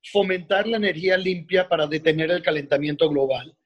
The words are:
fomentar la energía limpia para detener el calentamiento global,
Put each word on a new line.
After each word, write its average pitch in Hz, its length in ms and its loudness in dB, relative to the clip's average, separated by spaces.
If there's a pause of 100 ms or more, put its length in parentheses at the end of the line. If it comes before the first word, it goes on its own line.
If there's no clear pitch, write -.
(120)
fomentar 190 560 0
la 226 100 -2
energía 185 400 0
limpia 185 520 0
para 160 160 2
detener 156 460 0
el 175 100 0
calentamiento 147 680 0
global, 135 480 -2 (100)